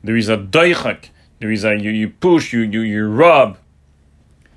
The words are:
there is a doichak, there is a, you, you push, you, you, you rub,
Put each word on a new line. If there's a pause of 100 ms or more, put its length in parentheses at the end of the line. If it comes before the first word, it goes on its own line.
there
is
a
doichak, (300)
there
is
a,
you,
you
push,
you,
you,
you
rub, (1000)